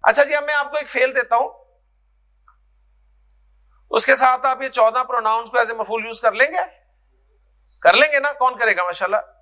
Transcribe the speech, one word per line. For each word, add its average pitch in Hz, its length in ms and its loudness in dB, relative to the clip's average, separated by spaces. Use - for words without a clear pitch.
اچھا 285 220 4
جی، 294 100 -4
اب 294 100 -2
میں 294 100 -4
آپ 285 160 -2
کو 294 60 -6
ایک 294 120 -6
فعل 262 260 -2
دیتا 233 220 -2
ہوں، - 300 -4
اس 226 160 0
کے 269 100 4
ساتھ 262 300 2
آپ 262 160 -2
یہ 269 60 -6
چودہ 247 400 0
پروناؤنز 226 420 -2
کو 240 80 0
as 233 80 2
a 226 100 -8
مفعول 220 300 -6
یوز 226 140 -10
کر 208 120 2
لیں 233 140 2
گے؟ 320 140 -4
کر 170 120 6
لیں 285 200 4
گے 285 60 2
نا؟ 285 140 -2
کون 254 260 0
کرے 220 180 0
گا؟ 180 60 -2
ماشاءاللہ۔ 180 340 -4